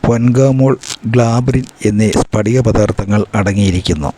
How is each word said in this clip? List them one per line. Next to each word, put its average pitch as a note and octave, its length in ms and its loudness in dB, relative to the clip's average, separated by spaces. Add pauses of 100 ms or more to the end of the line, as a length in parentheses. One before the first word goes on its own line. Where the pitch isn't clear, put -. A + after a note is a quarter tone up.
പൊൻഗാമോൾ, C3 640 2 (400)
ഗ്ലാബ്രിൻ B2 540 0 (220)
എന്നീ G#2+ 200 0 (120)
സ്ഫടിക G#2+ 460 0
പദാർത്ഥങ്ങൾ G#2 540 0 (180)
അടങ്ങിയിരിക്കുന്നു. F#2 800 0